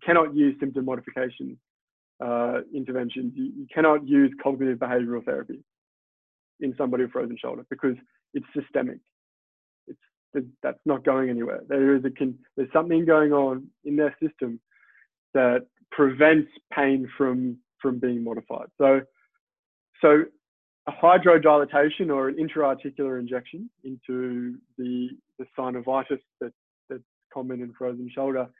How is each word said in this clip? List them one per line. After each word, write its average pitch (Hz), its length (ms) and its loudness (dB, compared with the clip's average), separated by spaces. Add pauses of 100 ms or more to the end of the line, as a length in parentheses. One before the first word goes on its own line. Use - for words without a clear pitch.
cannot 160 300 2
use 143 240 2
symptom 131 260 -4
modification, 127 720 -8 (640)
uh, 120 360 -2 (140)
interventions. 127 640 -6
You, 131 100 -6
you 135 280 -12
cannot 151 340 2
use 139 240 4 (100)
cognitive 131 380 -4
behavioral 120 460 -4
therapy - 380 -8 (960)
in 131 160 -4
somebody 127 260 -2
with 120 80 -4
frozen 120 260 -6
shoulder 127 320 -12
because 135 260 -2 (380)
it's 139 120 -8 (100)
systemic. 135 440 -4 (880)
It's, 135 120 -20 (340)
th-, 131 120 -6 (180)
that's 135 220 -6
not 135 180 -2
going 131 260 2
anywhere. 120 380 -4
There 139 280 4
is 131 100 -2
a 135 60 0
con-, 131 280 -4 (160)
there's 131 160 -4
something 165 340 0
going 156 280 4
on 135 340 0 (160)
in 147 140 -2
their 147 260 0
system 123 360 -8 (760)
that 123 320 2 (260)
prevents 147 580 4 (220)
pain 135 360 0 (100)
from, 127 400 -2 (220)
from 123 200 -4
being 123 240 -4
modified. 117 440 -10 (120)
So, 135 220 6 (1000)
so 151 220 8 (640)
a 143 40 -8
hydrodilatation 156 1160 4
or 135 200 0
an 147 80 -6
intra-articular 139 840 -4
injection 127 500 -10 (140)
into 127 720 -8 (220)
the, 123 320 -6 (300)
the 127 60 -12 (120)
synovitis 131 640 -4 (220)
that, 123 100 -10 (380)
that's 131 140 -14 (300)
common 127 280 -8
in 120 160 -14
frozen 123 360 -8
shoulder 131 340 -4 (120)